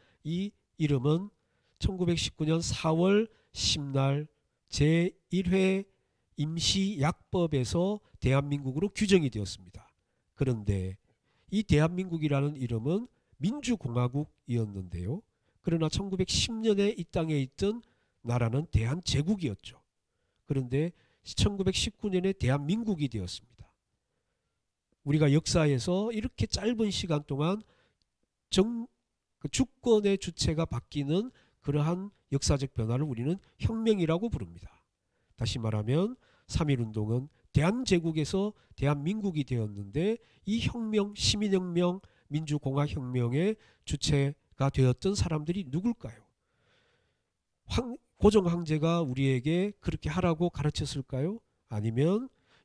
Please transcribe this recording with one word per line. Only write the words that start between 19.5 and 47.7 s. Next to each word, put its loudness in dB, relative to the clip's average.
그런데 -2
천구백십구 0
년에 0
대한민국이 0
되었습니다. -8
우리가 4
역사에서 2
이렇게 -4
짧은 0
시간 -2
동안 -2
정-, 2
그 -8
주권의 2
주체가 -2
바뀌는 -2
그러한 -2
역사적 0
변화를 0
우리는 -2
혁명이라고 2
부릅니다. -12
다시 -4
말하면 0
삼 0
일운동은 -2
대한제국에서 0
대한민국이 -2
되었는데 -4
이 0
혁명, -2
시민혁명, 0
민주공화혁명의 -2
주체가 -2
되었던 2
사람들이 -2
누굴까요? -4
황-, -4